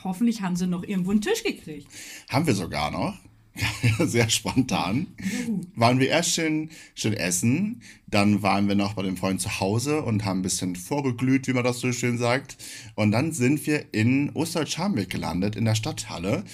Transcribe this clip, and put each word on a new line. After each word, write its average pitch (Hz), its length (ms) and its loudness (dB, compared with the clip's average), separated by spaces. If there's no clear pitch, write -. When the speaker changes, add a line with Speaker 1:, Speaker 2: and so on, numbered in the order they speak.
Speaker 1:
hoffentlich 220 380 0
haben 180 140 -2
sie 180 120 0
noch 180 160 -2
irgendwo 185 280 -2
einen 214 100 4
Tisch 440 220 0
gekriegt.“ 156 440 -8
Speaker 2:
Haben 151 180 2
wir 113 80 4
sogar 76 360 -2
noch. 110 240 -4
<laughs> 110 440 0
Sehr 117 320 2
spontan. 98 760 0
Speaker 1:
Juhu. 226 420 -4
Speaker 2:
Waren 123 240 4
wir 131 80 4
erst 170 240 2
schön, 160 400 -2
schön 110 180 0
essen, 123 720 0
dann 104 340 4
waren 101 260 2
wir 101 60 2
noch 101 200 2
bei 95 100 -4
dem 95 120 -2
Freund 95 260 0
zu - 180 -4
Hause 120 420 0
und 110 240 0
haben 95 140 0
ein 92 40 -2
bisschen 90 320 -2
vorgeglüht, 131 720 0
wie 127 60 0
man 123 100 0
das 123 160 0
so 127 120 -2
schön 120 260 0
sagt. 120 400 0
Und 104 160 4
dann 143 200 2
sind 135 360 2
wir 151 260 -2
in 120 380 4
Ostdeutsch-Scharmbeck 156 760 -2
gelandet, 87 460 -2
in 113 100 0
der 110 100 4
Stadthalle. 110 800 -4